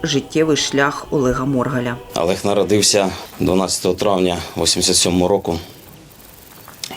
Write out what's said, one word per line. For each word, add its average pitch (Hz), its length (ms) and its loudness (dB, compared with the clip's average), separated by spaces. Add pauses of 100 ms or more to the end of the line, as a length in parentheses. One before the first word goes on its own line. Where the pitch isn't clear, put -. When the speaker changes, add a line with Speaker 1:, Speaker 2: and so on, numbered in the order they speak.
Speaker 1:
життєвий 151 540 0
шлях 139 540 -2
Олега 127 340 0
Моргаля. 123 520 -2 (180)
Speaker 2:
Олег 90 280 0
народився 98 680 2 (300)
дванадцятого 92 560 0
травня 92 420 2 (200)
вісімдесят 90 380 0
сьомого 90 320 2
року, 95 320 0 (1300)
е, - 60 -12